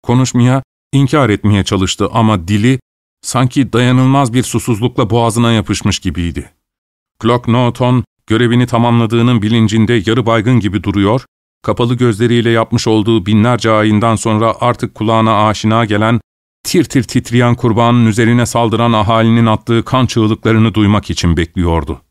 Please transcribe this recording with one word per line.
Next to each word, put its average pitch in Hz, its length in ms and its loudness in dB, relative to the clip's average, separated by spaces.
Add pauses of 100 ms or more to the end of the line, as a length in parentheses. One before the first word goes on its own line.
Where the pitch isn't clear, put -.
Konuşmaya, 127 600 2 (300)
inkar 135 360 2
etmeye 101 340 2
çalıştı 95 480 -2
ama 107 360 0
dili 110 320 0 (420)
sanki 127 520 -2
dayanılmaz 127 600 2
bir 127 100 0
susuzlukla 120 680 -2
boğazına 117 420 0
yapışmış 104 480 -2
gibiydi. 85 520 -6 (680)
Klok 120 280 0
Nooton, 123 560 0 (240)
görevini 120 400 0
tamamladığının 117 760 0
bilincinde 110 640 0
yarı 117 200 -2
baygın 117 340 0
gibi 101 240 -4
duruyor, 101 420 -2 (360)
kapalı 120 340 -2
gözleriyle 117 540 0
yapmış 117 380 -2
olduğu 110 380 0
binlerce 110 460 0
ayından 107 440 2
sonra 110 440 -2
artık 120 360 -4
kulağına 110 520 0
aşina 110 380 0
gelen, 107 340 0 (440)
tir 170 200 0
tir 123 200 -2
titreyen 120 520 0
kurbanın 117 500 2
üzerine 117 400 2
saldıran 117 480 0
ahalinin 113 520 2
attığı 110 400 -2
kan 127 200 0
çığlıklarını 110 680 0
duymak 104 360 0
için 85 280 0
bekliyordu. 82 720 -4